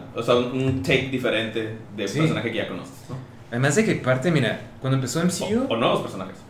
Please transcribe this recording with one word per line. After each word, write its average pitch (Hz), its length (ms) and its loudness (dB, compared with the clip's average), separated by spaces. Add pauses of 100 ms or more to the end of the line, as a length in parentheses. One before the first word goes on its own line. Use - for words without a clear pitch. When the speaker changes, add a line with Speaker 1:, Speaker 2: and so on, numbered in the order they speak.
(160)
Speaker 1:
o 117 60 -2
sea, 123 140 4
un, 123 100 4 (160)
un 135 220 0
take 131 260 2
diferente 113 680 -2 (200)
de 104 80 -4
un 98 60 -2
Speaker 2:
Sí. 135 100 -2
Speaker 1:
personaje 151 320 2
que 110 60 -4
ya 95 100 -2
conoces, - 260 -10 (160)
¿no? 131 60 -8 (340)
Speaker 2:
Además 135 260 2
de 220 80 6
que 190 120 2
parte, 127 340 2
mira, 120 320 2 (180)
cuando 135 180 2
empezó 131 240 0
M 180 100 4
C 208 260 0
U, 262 120 2
Speaker 1:
O, - 40 0
o - 40 2
nuevos 160 240 2
personajes. 95 340 -8 (140)